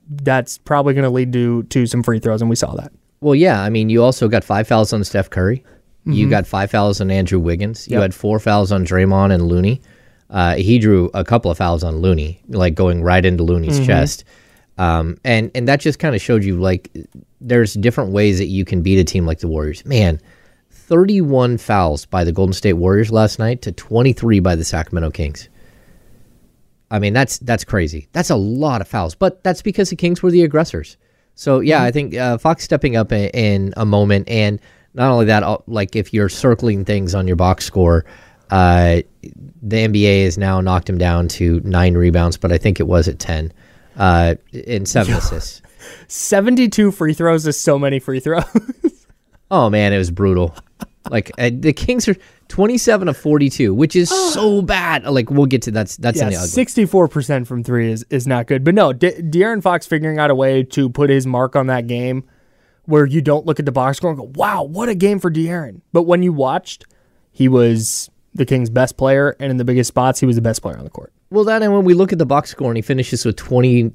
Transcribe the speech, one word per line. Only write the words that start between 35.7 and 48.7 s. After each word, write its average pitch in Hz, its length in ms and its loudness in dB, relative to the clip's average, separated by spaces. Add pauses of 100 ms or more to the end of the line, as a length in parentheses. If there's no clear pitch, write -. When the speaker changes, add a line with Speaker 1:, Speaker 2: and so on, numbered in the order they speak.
Speaker 2:
if 104 160 -6
you're 104 160 0
circling 110 560 0
things 98 300 -2
on 95 120 0
your 90 100 0
box 90 280 0
score, 85 400 2 (460)
uh, 87 500 4 (640)
the 110 160 -2
N 110 140 2
B 104 120 2
A 98 200 4
has 87 120 0
now 95 240 0
knocked 92 300 0
him 90 80 -2
down 87 300 2
to 85 360 0
nine 90 300 2
rebounds, 87 420 2
but 87 160 -2
I 82 60 2
think 98 200 0
it 76 80 -2
was 82 220 2
at 76 100 -6
ten. 80 360 -6 (420)
Uh, 85 380 2 (320)
and 101 220 -6
seven 110 240 0
Speaker 1:
Yo, 113 60 0
Speaker 2:
assists. - 440 -6 (460)
Speaker 1:
seventy-two 214 840 2
free 156 220 -2
throws 165 320 0
is 147 120 -2
so 143 200 2
many 139 200 0
free 131 220 -6
throws. 160 300 -2
<laughs> - 40 -20 (1000)